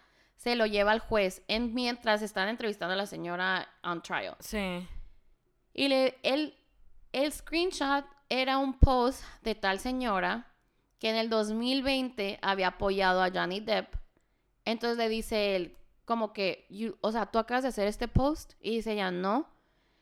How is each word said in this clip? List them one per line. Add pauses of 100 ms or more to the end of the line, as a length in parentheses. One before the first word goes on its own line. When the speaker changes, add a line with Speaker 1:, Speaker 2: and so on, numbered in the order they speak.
(360)
Speaker 1:
se
lo
lleva
al
juez
en,
mientras
están
entrevistando
a
la
señora (120)
on
trial.
Speaker 2:
Sí. (880)
Speaker 1:
Y
le,
el, (600)
el
screenshot (240)
era
un
post (180)
de
tal
señora (520)
que
en
el
dos
mil
veinte
había
apoyado
a
Johnny
Depp. (680)
Entonces
le
dice
él, (300)
como
que,
"You,
o
sea,
¿tú
acabas
de
hacer
este
post?"
Y
dice
ella,
"No." (540)